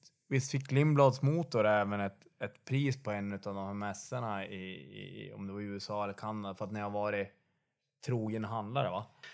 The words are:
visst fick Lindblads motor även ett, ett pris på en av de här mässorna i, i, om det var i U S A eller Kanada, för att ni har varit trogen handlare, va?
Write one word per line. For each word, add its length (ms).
visst 220
fick 220
Lindblads 500
motor 440
även 340
ett, 160
ett 200
pris 380
på 80
en 220
av 80
de 160
här 80
mässorna 720
i, 100
i, 800
om 120
det 60
var 80
i 40
U 120
S 140
A 140
eller 100
Kanada, 400
för 100
att 80
ni 80
har 100
varit 380
trogen 380
handlare, 460
va? 160